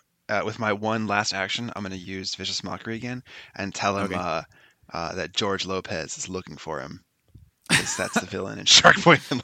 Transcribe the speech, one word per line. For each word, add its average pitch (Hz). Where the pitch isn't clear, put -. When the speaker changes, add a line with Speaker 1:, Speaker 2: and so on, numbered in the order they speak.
Speaker 1:
uh, 104
with 107
my 107
one 110
last 101
action, 98
I'm 101
gonna 95
use 92
Vicious 95
Mockery 110
again 123
and 98
tell 101
him, 101
Speaker 2:
Okay. 92
Speaker 1:
uh, 82
uh, 85
that 87
George 98
Lopez 90
is -
looking 90
for 78
him. -
'Cause -
that's 101
the 190
villain 101
in -
<laughs> -
Shark -
Boy 165
and 127